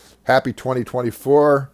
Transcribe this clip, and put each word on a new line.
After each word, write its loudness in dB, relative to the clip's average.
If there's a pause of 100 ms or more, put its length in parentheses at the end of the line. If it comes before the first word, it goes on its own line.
(240)
Happy 0
twenty -4
twenty-four. 0